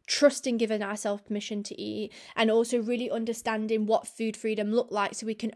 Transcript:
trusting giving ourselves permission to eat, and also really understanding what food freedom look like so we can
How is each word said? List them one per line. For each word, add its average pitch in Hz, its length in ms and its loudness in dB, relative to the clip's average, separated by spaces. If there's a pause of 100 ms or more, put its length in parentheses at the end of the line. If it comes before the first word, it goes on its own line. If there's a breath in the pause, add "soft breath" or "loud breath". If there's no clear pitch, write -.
trusting 269 520 4
giving 214 240 0
ourselves 202 400 -4
permission 208 400 -6
to - 180 -10
eat, 214 320 -6 (240 loud breath)
and 220 140 4
also 233 280 4
really 240 320 -2
understanding 220 760 -2
what 220 200 2
food 220 300 -4
freedom 214 340 -2
look 233 200 2
like 202 240 0
so - 100 -10
we 220 100 -2
can 214 220 -4